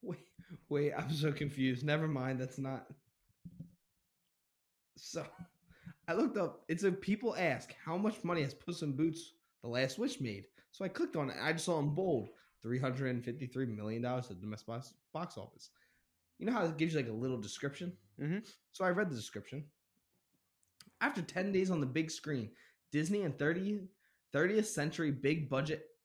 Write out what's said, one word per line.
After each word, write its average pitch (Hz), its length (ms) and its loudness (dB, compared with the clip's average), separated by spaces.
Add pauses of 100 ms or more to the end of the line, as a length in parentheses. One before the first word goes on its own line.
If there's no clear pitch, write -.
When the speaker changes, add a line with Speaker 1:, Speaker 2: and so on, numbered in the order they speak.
Speaker 1:
Wait, 196 160 -8 (500)
wait, 147 280 2
I'm 143 140 -2
so 151 220 2
confused. 135 520 2
Never 156 220 2
mind, 131 340 0
that's 127 180 -6
not. 135 280 -4 (2000)
So, 156 300 -8 (800)
I 170 80 0
looked 226 220 4
up, 180 320 0
it 165 120 2
said, 190 200 4
"People 214 360 2
ask, 156 380 0 (100)
how 160 120 -2
much 214 280 0
money 170 180 2
has 135 120 0
Puss - 280 -6
in 143 140 0
Boots: 160 380 0 (280)
The 120 60 -8
Last 127 300 0
Wish 247 220 0
made?" 107 260 -4 (260)
So - 120 -8
I 185 40 0
clicked 190 280 -2
on 143 140 0
it, - 60 -6
and - 80 -6
I 156 80 2
just 160 120 0
saw 170 160 2
in 147 140 2
bold, 156 360 2 (320)
three 120 160 0
hundred 131 360 0
and 120 100 -4
fifty-three 123 420 -4
million 110 360 -2
dollars 123 280 0
at 98 60 -10
the 90 60 -12
domestic 107 240 -8
box, 117 280 -8 (180)
box 175 260 -6
office. - 320 -14 (680)
You - 80 -2
know 226 60 2
how 214 140 2
it 160 100 0
gives 160 180 2
you, 151 60 4
like, 120 80 0
a 113 40 -4
little 123 260 0
description? 143 540 -6 (280)
Speaker 2:
Mm-hmm. 156 180 0 (340)
Speaker 1:
So - 120 -2
I 185 60 6
read 180 200 2
the 135 60 -2
description. 117 480 -8 (1400)
After 220 220 2
ten 185 300 -2
days 185 180 4
on 170 100 4
the 139 60 2
big 160 240 0
screen, 131 400 -4 (420)
Disney 165 300 2
and 147 160 -2
thirty, 190 420 2 (520)
thirtieth 196 360 4
century 156 420 0
big 143 400 2
budget 151 340 0 (200)